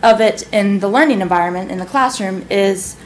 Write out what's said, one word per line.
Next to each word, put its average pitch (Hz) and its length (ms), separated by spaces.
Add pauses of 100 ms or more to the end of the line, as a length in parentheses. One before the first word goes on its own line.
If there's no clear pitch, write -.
of 226 180
it 214 320
in 202 280
the 196 80
learning 254 320
environment, 180 500
in 185 80
the 185 80
classroom, 214 640
is 196 460 (120)